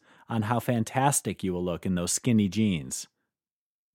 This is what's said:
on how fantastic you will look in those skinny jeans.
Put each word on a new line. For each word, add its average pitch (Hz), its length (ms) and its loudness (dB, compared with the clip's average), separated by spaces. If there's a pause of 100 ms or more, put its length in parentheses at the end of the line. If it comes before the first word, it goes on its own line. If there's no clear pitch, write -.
(280)
on 117 140 0
how 113 180 0
fantastic 127 800 0
you 92 120 0
will 90 100 -2
look 87 220 -2
in 95 80 2
those 87 180 0
skinny 107 380 2
jeans. 87 560 -2 (880)